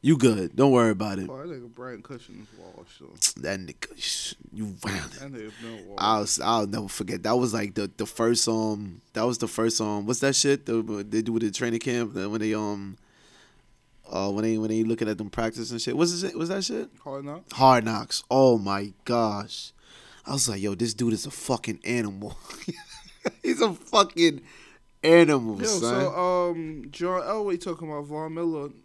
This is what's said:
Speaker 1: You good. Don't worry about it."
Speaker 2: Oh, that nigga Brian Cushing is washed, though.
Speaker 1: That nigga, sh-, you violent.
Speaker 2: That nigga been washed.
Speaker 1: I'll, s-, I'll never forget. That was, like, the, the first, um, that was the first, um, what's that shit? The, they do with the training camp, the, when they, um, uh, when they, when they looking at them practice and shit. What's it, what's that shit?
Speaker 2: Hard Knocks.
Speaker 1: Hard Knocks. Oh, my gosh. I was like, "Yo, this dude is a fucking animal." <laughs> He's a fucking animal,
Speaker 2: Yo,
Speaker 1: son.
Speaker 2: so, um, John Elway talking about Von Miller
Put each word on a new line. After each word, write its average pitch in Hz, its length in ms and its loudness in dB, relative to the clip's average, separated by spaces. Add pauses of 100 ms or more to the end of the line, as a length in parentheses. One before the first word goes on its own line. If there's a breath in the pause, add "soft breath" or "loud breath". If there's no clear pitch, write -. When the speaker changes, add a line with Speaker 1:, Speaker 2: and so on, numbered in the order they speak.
Speaker 1:
You 151 140 6
good. 110 380 4
Don't 139 160 6
worry 117 200 6
about 98 280 -2
it." 95 100 -6
Speaker 2:
Oh, - 100 -12
that 147 100 -14
nigga 120 260 -16
Brian 120 280 -14
Cushing 104 400 -18
is 104 160 -20
washed, 90 420 -20
though. - 420 -4
Speaker 1:
That 92 160 -4
nigga, - 380 -12
sh-, - 380 -6 (180)
you 107 140 -8
violent. 95 460 -8
Speaker 2:
That 139 200 -14
nigga 110 180 -12 (100)
been 113 280 -14
washed. 101 140 -12
Speaker 1:
I'll, 107 200 4
s-, - 180 -2
I'll 107 260 2
never 104 220 -6
forget. - 360 -6
That 110 120 4
was, 123 160 2
like, 104 220 -4
the, 101 220 -4
the 104 100 -4
first, 117 420 2
um, 107 520 -2 (140)
that 110 120 0
was 123 120 -2
the 117 100 -4
first, 113 320 0
um, 104 260 -2
what's 120 140 -2
that 139 160 2
shit? 139 300 2
The, 107 420 -2
they 107 140 0
do 113 100 -2
with 113 100 0
the 110 80 0
training 117 300 -2
camp, 120 340 -4
the, 95 160 -4
when 110 100 -4
they, 107 140 0
um, 104 420 -6 (1120 soft breath)
uh, 98 220 -2
when 101 140 -2
they, 113 140 0
when 110 100 -2
they 110 160 0
looking 113 240 0
at 107 100 -4
them 107 120 -8
practice 113 420 -6
and 117 100 -6
shit. - 140 -4
What's 170 260 2
it, 190 140 -8
what's 165 140 -4
that 196 120 -4
shit? - 260 -6 (140)
Speaker 2:
Hard 139 220 -12
Knocks. 147 300 -14
Speaker 1:
Hard 131 300 8
Knocks. - 460 -4
Oh, 131 280 8
my 98 340 -2 (120)
gosh. 107 680 -2 (520 loud breath)
I 139 100 -6
was 135 140 0
like, 101 140 -4
"Yo, 101 140 0
this 113 180 -2
dude 113 200 2
is - 120 -4
a - 60 -10
fucking - 520 -4
animal." 107 520 -4 (540)
<laughs> - 520 -12
He's 254 180 -2
a 220 140 4
fucking 165 680 2 (640 loud breath)
animal, 147 580 8
Speaker 2:
Yo, 101 60 0
Speaker 1:
son. - 140 0
Speaker 2:
so, 175 680 0
um, 156 400 -8
John 175 320 -2
Elway 196 380 -2
talking 165 300 -8
about 147 140 -8
Von 156 300 -8
Miller 160 340 -4 (160)